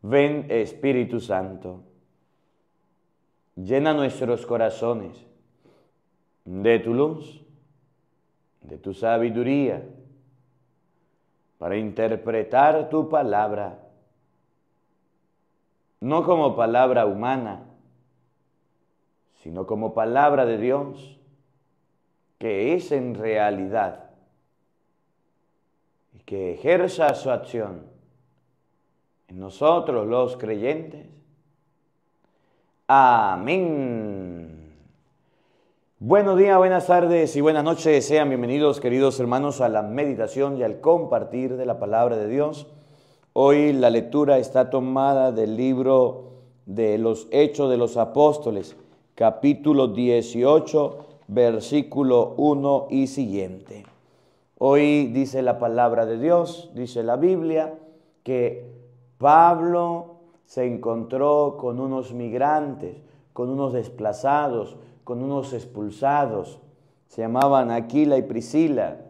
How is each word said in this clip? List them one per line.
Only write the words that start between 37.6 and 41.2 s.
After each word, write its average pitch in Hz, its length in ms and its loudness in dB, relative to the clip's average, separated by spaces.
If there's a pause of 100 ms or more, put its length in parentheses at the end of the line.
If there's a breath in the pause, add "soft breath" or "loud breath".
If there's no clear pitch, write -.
noches. 156 440 2
Sean 147 220 2
bienvenidos, 135 500 0
queridos 127 400 0
hermanos, 135 420 -2
a 120 80 2
la 107 140 0
meditación 131 720 -4
y 123 60 -2
al 107 180 -4
compartir 127 760 0